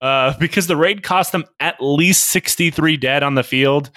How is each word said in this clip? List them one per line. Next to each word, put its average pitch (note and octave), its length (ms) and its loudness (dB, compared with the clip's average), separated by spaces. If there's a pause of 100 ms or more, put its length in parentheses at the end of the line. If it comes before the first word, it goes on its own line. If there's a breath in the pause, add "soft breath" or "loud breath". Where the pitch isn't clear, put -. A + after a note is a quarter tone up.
uh, C3+ 360 0
<laughs> - 40 -12
because E3+ 260 0
the E3+ 100 0
raid F#3+ 260 0
cost F#3 300 0
them F3 120 -4 (160)
at E3 200 -4
least D3 500 2
sixty-three D#3+ 680 0
dead C3+ 260 0
on C#3 120 0
the C3 80 2
field. C3+ 540 0